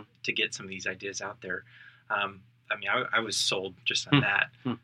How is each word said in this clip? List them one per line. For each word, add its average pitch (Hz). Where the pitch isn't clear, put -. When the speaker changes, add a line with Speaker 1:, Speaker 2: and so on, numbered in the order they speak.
Speaker 1:
to 113
get 107
some 104
of 95
these 95
ideas 95
out 101
there. 92
Um, 98
I 107
mean, 98
I, 110
I -
was 110
sold 95
just -
on 143
Speaker 2:
Hmm. -
Speaker 1:
that, 101
Speaker 2:
Hmm. 123